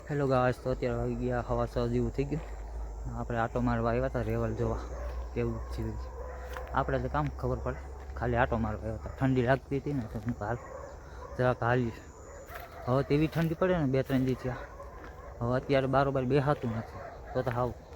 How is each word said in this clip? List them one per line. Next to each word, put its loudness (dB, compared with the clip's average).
હેલો 2
ગાઈસ, 6
તો 0
અત્યારે 0
વાગી 0
ગયા 0
હવા 2
છ -2
જેવું 2
થઈ 0
ગયું. -2
આપણે -2
આટો 2
મારવા 4
આવ્યા 2
હતા 0
રેવલ 0
જોવા 0
કેવું 0
છે. -4
આપણે 2
તો -2
કામ 0
ખબર -2
પડે, -4
ખાલી 2
આટો 4
મારવા -2
આવ્યા -4
હતા. -8
ઠંડી 4
લાગતી 2
હતી -4
ને 0
તો -6
હું -2
હાલ -2
જરાક 4
હાલી. 4
હવે 4
તો 2
એવી 6
ઠંડી 2
પડે 4
ને 2
બે 4
ત્રણ 2
દી 2
થયા. -4
હવે 2
અત્યારે 4
બારોબાર 4
બેહાતું 2
નથી, -6
તો 0
તો 0
હાવ 0